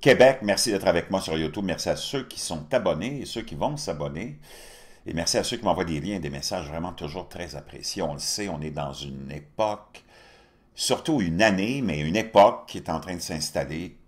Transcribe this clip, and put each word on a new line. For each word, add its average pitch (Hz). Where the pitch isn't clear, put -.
Québec. 135
Merci 104
d'être 95
avec 85
moi 95
sur 80
YouTube. 80
Merci 85
à 78
ceux -
qui -
sont 78
abonnés 107
et 95
ceux 113
qui -
vont 123
s'abonner. 82
Et -
merci 85
à 98
ceux 123
qui 113
m'envoient 90
des 78
liens, 98
des 73
messages 71
vraiment 82
toujours 85
très 82
appréciés. -
On 76
le 71
sait, 101
on 78
est 78
dans 71
une 67
époque, 104
surtout 135
une 85
année, 110
mais 80
une 80
époque 107
qui 98
est 82
en 80
train 92
de 82
s'installer 80